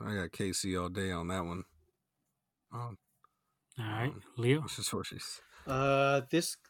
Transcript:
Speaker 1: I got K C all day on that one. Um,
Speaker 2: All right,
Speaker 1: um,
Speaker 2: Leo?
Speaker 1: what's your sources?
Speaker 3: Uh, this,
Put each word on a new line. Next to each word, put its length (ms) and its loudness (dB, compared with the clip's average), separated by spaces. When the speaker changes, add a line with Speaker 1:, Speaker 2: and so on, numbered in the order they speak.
Speaker 1:
I 140 -4
got 180 -2
K 200 -2
C 240 -2
all 120 -2
day 220 -4
on 180 -4
that 160 -2
one. 200 -6
Um, 240 -10
Speaker 2:
All 60 -4
right, 260 0
Speaker 1:
um, 120 -12
Speaker 2:
Leo? 240 6
Speaker 1:
what's 160 -8
your 60 -6
sources? 560 -6
Speaker 3:
Uh, 640 4
this, 260 2